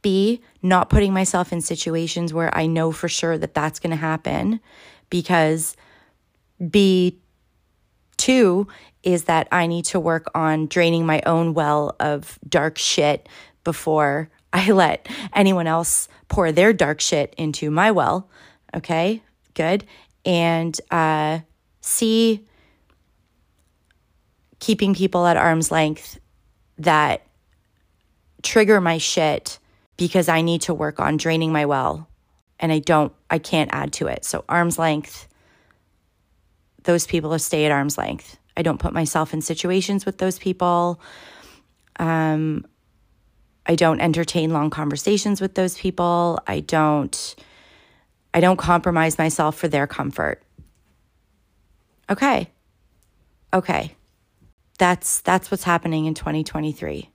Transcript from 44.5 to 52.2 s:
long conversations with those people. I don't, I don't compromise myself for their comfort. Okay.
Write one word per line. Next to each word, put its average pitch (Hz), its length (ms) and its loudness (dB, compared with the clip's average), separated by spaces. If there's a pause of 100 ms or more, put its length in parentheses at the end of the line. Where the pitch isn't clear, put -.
long 151 180 0
conversations 196 720 -2
with 196 140 -6
those 185 240 -2
people. 175 680 0
I 147 140 -4
don't, 151 760 0 (1000)
I 170 60 4
don't 180 160 4
compromise 170 640 0
myself 156 380 0
for 165 120 -4
their 143 180 0
comfort. 135 560 -6 (1700)
Okay. 233 400 0 (1040)